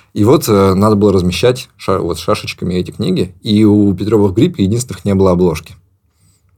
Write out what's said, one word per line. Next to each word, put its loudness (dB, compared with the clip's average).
И -2
вот, 2
э, 2
надо 2
было 4
размещать 0
ша-, -4
вот -6
шашечками -6
эти -4
книги, -4
и 2
у 2
Петревых 0
Грипп 0
единственных -4
не -2
было 2
обложки. -2